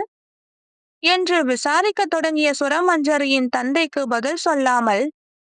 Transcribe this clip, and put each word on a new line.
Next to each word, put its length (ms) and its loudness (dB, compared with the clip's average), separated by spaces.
என்று 420 2
விசாரிக்க 600 0
தொடங்கிய 480 0
சுரமஞ்சரியின் 960 0
தந்தைக்கு 580 -2
பதில் 280 -2
சொல்லாமல் 760 0